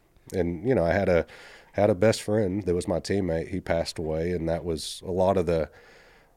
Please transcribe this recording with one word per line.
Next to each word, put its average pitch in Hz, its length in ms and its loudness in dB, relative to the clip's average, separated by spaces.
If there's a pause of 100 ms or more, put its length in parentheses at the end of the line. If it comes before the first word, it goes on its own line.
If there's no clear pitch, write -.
(340)
And, 87 340 -2
you 135 60 4
know, 85 100 4
I 82 80 2
had 95 160 2
a, 85 160 4 (480)
had 101 160 2
a 107 60 4
best 107 280 2
friend 104 420 0
that 87 100 0
was 87 140 -4
my 87 100 0
teammate. 82 520 -2
He 92 100 -6
passed - 380 -2
away, 80 340 -2
and 82 160 -4
that 82 160 -2
was - 420 -6
a 90 60 -6
lot 92 240 4
of 87 100 0
the, 80 240 0 (680)